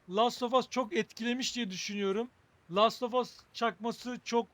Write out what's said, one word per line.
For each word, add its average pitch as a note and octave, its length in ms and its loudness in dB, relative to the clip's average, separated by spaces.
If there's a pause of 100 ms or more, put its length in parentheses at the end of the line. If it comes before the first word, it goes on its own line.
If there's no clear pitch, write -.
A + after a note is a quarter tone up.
Last A#3 340 2
of A#3+ 100 0
Us A#3+ 160 4
çok A#3+ 240 -2
etkilemiş A#3+ 600 -2
diye A#3 140 -2
düşünüyorum. G3+ 600 -2 (420)
Last G#3+ 320 4
of A#3 100 -2
Us B3 240 -2 (160)
çakması A#3 680 -4
çok A#3 300 0